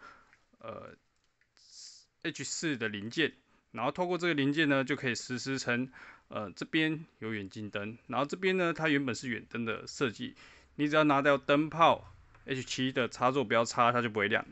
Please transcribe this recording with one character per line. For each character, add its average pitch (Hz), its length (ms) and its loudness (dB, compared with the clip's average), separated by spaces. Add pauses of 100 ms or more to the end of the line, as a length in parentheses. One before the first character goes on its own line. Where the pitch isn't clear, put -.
(600)
呃 - 360 -14 (1300)
，H 151 240 -8
四 151 320 -4
的 113 100 -2
零 104 220 -8
件， 147 240 0 (380)
然 113 120 -6
后 139 80 0
透 180 160 -2
过 180 100 0
这 170 100 -2
个 170 60 2
零 143 200 2
件 151 160 2
呢， 135 120 4
就 131 140 -2
可 131 140 -2
以 117 40 0
实 123 240 -6
施 135 220 -4
成， 127 320 -2 (380)
呃， 107 220 -8
这 110 140 -10
边 160 400 0 (140)
有 113 120 -6
远 101 180 -6
近 107 200 -10
灯， 104 280 -8 (100)
然 120 120 -2
后 139 60 0
这 143 100 -6
边 185 220 0
呢， 170 160 0
它 160 160 0
原 143 160 2
本 120 100 -2
是 131 140 -8
远 113 200 -6
灯 117 140 -4
的 110 240 -4
设 131 240 -2
计， 113 240 -10 (400)
你 143 100 0
只 147 80 0
要 156 120 6
拿 139 160 6
掉 143 160 6
灯 147 320 2
泡 151 440 4 (300)
H 131 200 -4
七 131 280 -2
的 131 160 0
插 123 240 2
座 135 140 2
不 110 80 -2
要 117 100 6
插， 120 300 4
它 120 80 2
就 117 80 0
不 107 100 -2
会 101 80 4
亮。 107 240 0